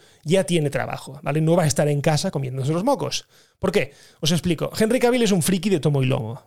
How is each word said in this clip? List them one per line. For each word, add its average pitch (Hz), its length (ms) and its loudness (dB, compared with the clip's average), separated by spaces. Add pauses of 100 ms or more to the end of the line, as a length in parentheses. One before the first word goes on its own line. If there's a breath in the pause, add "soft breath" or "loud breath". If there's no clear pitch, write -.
(220 soft breath)
ya 185 220 2
tiene 165 260 0
trabajo, 135 540 -6
¿vale? 147 160 0
No 160 160 4
va 170 80 4
a - 20 2
estar 147 220 2
en 147 120 0
casa 156 300 0
comiéndose 135 420 -4
los 175 120 -2
mocos. 240 420 -2 (320 soft breath)
¿Por 185 140 -2
qué? 170 200 0 (280 loud breath)
Os 156 100 0
explico. 165 480 -2
Henry 220 220 2
Cavill 240 220 4
es 202 100 2
un 185 100 2
friki 190 280 0
de 175 100 2
tomo 143 240 2
y - 20 0
lomo, 120 400 -4